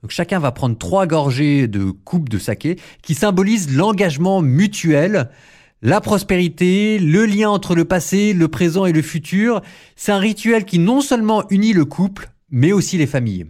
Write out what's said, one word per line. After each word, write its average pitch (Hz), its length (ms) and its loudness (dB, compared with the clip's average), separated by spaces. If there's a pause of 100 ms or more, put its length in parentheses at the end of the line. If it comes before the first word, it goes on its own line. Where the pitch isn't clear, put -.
Donc 107 80 -12
chacun 180 260 -2
va 143 140 0
prendre 120 260 -2
trois 190 300 0
gorgées 143 600 0
de 98 220 -2
coupe 139 400 -4
de 110 80 -4
saké 139 400 -6 (240)
qui - 140 -4
symbolisent 196 600 0
l'engagement 185 680 0
mutuel, 156 880 0 (500)
la 151 200 2
prospérité, 196 1000 0
le 180 260 2
lien 208 240 0
entre 196 240 -2
le 170 120 2
passé, 190 480 0
le 165 140 2
présent 170 380 -2
et 175 80 2
le 156 80 2
futur. 190 600 -2 (340)
C'est - 160 -4
un 196 80 2
rituel 220 460 0
qui - 120 -2
non 226 240 2
seulement 220 480 0
unit 208 240 2
le 165 120 4
couple, 190 440 -6 (220)
mais 143 220 2
aussi 190 240 0
les 151 100 2
familles. 101 420 -4